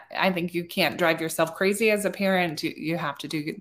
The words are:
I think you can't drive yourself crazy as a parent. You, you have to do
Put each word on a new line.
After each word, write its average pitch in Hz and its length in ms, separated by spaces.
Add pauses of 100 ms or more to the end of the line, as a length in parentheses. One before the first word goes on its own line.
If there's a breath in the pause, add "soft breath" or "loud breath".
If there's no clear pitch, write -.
(180)
I 190 140
think 175 240
you 170 80
can't 165 340
drive 165 240
yourself 160 320
crazy 202 380
as 202 140
a 185 40
parent. 180 540
You, 160 120
you 160 220
have 151 220
to 147 80
do 151 340